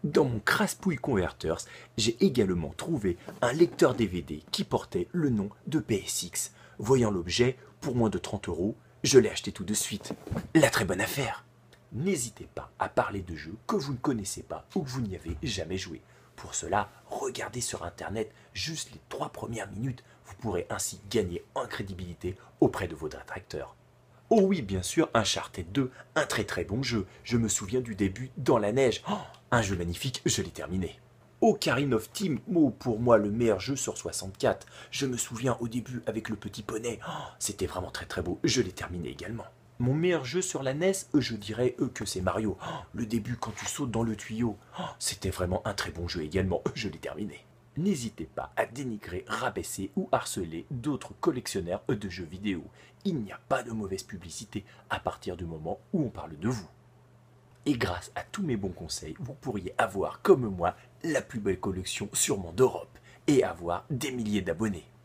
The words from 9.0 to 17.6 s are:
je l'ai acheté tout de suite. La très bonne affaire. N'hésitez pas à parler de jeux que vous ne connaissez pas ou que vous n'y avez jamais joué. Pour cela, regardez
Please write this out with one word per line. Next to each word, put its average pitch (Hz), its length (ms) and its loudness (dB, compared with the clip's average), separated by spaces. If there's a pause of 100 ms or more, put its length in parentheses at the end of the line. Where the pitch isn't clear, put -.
je 131 140 10
l'ai 107 120 10
acheté - 220 -4
tout 87 140 -8
de 104 80 0
suite. - 400 -2 (420)
La 156 140 8
très - 160 2
bonne 90 160 0
affaire. - 440 -2 (460)
N'hésitez 139 640 -2
pas - 260 -10
à 95 100 0
parler 101 320 2
de 85 140 -8
jeux 78 200 -10 (120)
que 220 80 0
vous 143 180 0
ne 120 40 -2
connaissez 107 460 0
pas - 320 -10
ou 190 60 2
que 135 80 -4
vous 127 120 -2
n'y 98 140 -2
avez 82 280 -6
jamais 95 340 -2
joué. 87 240 -8 (340)
Pour - 180 -14
cela, 101 360 0 (160)
regardez - 560 -6